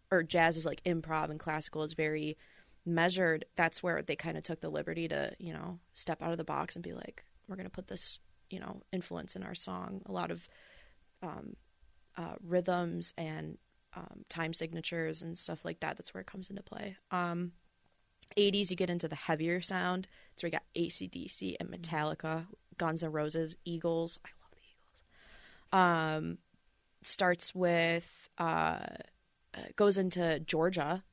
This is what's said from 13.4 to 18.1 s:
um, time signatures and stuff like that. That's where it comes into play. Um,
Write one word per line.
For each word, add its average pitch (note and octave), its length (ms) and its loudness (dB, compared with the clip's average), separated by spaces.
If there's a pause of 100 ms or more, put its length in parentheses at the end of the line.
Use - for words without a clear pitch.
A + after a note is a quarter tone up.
um, - 360 -16
time E3 240 -4
signatures E3 680 -2
and E3 160 -6
stuff - 280 0
like E3 160 -6
that. D#3+ 160 -2
That's - 160 -10
where F#3 80 -8
it F#3+ 60 -14
comes F#3+ 220 -10
into G3 140 -10
play. G3 340 -10 (140)
Um, F3 420 0 (840)